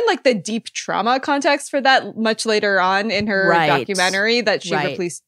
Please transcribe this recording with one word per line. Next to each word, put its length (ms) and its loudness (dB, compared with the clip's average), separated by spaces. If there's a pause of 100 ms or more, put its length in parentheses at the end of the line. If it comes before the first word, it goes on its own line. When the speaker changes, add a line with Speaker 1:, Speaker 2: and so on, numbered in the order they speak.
Speaker 1:
like, 160 0
the 100 4
deep 380 -6
trauma 480 -2
context 500 -2
for 120 0
that 360 0
much 280 -2
later 340 2
on 320 0
in 160 -2
her 220 2
Speaker 2:
Right. 180 4
Speaker 1:
documentary 720 0
that 220 0
she 100 -4
Speaker 2:
Right. 240 -2
Speaker 1:
released, 300 -6